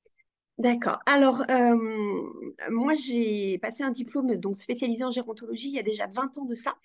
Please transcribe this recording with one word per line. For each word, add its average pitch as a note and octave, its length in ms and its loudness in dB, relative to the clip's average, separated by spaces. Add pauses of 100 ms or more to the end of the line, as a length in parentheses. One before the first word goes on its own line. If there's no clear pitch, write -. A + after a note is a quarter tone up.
(600)
D'accord. A#3+ 480 2
Alors, C4+ 420 6
euh, A#3+ 260 6 (920)
moi, B3 240 2
j'ai A3+ 640 0
passé A3+ 240 -6
un C4+ 80 0
diplôme, B3 460 -2
donc, G3 240 -4
spécialisé A#3+ 440 -2
en B3+ 60 -2
gérontologie A#3 600 -6
il C#4 60 -6
y C4 40 -4
a G#3+ 40 -4
déjà G#3 220 -2
vingt B3+ 320 -4
ans C#4+ 80 -8
de A#3+ 80 -4
ça, - 320 -4